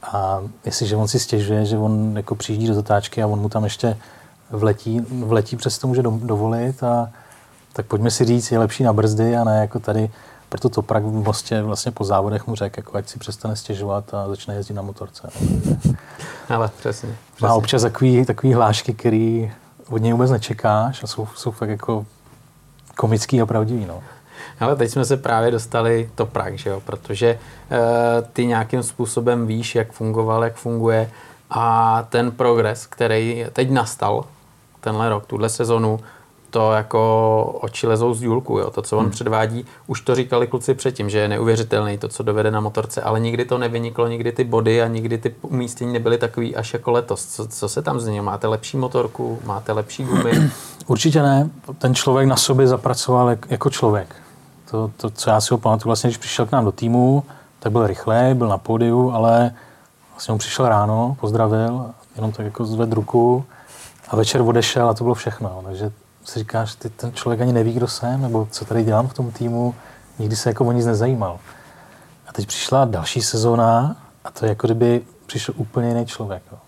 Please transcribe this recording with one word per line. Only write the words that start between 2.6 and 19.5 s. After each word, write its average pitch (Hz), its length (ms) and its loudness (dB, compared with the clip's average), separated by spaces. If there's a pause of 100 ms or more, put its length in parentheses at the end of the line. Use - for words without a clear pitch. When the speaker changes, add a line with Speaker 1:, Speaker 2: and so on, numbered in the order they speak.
Speaker 1:
do 110 80 2
zatáčky 104 480 0
a 107 40 2
on 107 120 0
mu 104 100 -2
tam 107 160 -2
ještě 113 320 -2 (540)
vletí, 110 500 0 (100)
vletí 113 460 0
přes 117 220 -4
to - 100 -4
může 127 140 2
do-, 113 200 0
dovolit 117 600 -2
a 120 280 0 (640)
tak 107 140 -6
pojďme 113 240 0
si 123 140 2
říct, 120 280 2
je 117 60 2
lepší 113 240 0
na 117 100 4
brzdy 110 440 2
a 117 80 2
ne 107 160 2
jako 107 180 -2
tady, 107 320 -2 (380)
proto - 200 -2
Toprak 110 360 0
v 107 80 -4
Mostě 107 500 -2
vlastně 107 300 -4
po 110 120 -6
závodech 101 420 0
mu 113 80 -4
řekl, 101 240 -6
jako - 180 -10
ať 101 120 -6
si - 100 -14
přestane 107 380 -8
stěžovat 101 580 -6
a 101 140 -6
začne 98 260 -8
jezdit 101 200 -8
na 98 80 -8
motorce. - 480 -14 (1160)
Speaker 2:
Ale 113 300 0
přesně, 113 300 -8
Speaker 1:
Má 110 60 -10 (220)
Speaker 2:
přesně. 113 180 2
Speaker 1:
občas 113 280 2
takový, 123 420 4
takový 127 300 2
hlášky, 113 400 2
který 113 580 0 (360)